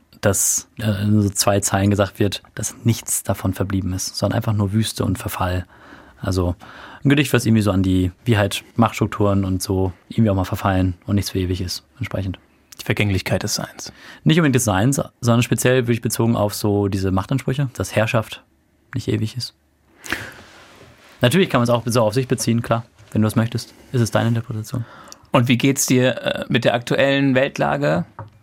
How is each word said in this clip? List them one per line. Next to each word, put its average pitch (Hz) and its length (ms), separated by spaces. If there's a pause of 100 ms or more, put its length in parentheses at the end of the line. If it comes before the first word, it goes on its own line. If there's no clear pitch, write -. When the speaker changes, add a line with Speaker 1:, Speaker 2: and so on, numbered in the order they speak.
(200)
Speaker 1:
dass, - 480 (100)
äh, 107 240
in 104 200
so 101 80
zwei 98 300
Zeilen 98 280
gesagt 98 300
wird, 101 240 (120)
dass - 300
nichts - 380
davon 95 320
verblieben 95 400
ist, - 220
sondern - 200
einfach 113 160
nur 104 220
Wüste 107 320
und 101 100
Verfall. 90 480 (560)
Also 90 360 (460)
ein 139 60
Gedicht, 139 240
was 120 140
irgendwie 110 160
so 101 80
an 95 120
die, 92 300 (140)
wie 117 100
halt 101 260 (140)
Machtstrukturen 101 720
und 92 160
so 95 320 (160)
irgendwie 113 180
auch 98 60
mal 95 100
verfallen 92 480 (140)
und 101 80
nichts 101 160
für - 80
ewig 92 240
ist, - 220 (120)
entsprechend. 95 420 (400)
Speaker 2:
Die - 60
Vergänglichkeit 98 600
des 104 100
Seins. - 400 (300)
Speaker 1:
Nicht 156 120
unbedingt 151 200
des 123 80
Seins, 107 360 (220)
sondern 120 200
speziell 127 420
wirklich 117 180
bezogen 117 340
auf 104 160
so 101 360
diese 95 240
Machtansprüche, 127 600
dass - 240
Herrschaft 110 460 (520)
nicht 113 140
ewig 110 300
ist. - 160 (1700)
Natürlich 151 300
kann - 100
man 120 40
es 120 60
auch 120 140
so 120 180
auf 107 120
sich 127 140
beziehen, 120 340
klar. 117 220 (260)
Wenn 107 120
du 107 40
das 107 80
möchtest, 113 400 (160)
ist - 100
es 113 120
deine 110 160
Interpretation. 113 560 (480)
Speaker 2:
Und 127 160
wie 127 100
geht's 135 260
dir, 127 380
äh, - 260
mit 127 160
der 139 100
aktuellen 135 600
Weltlage? 143 720 (380)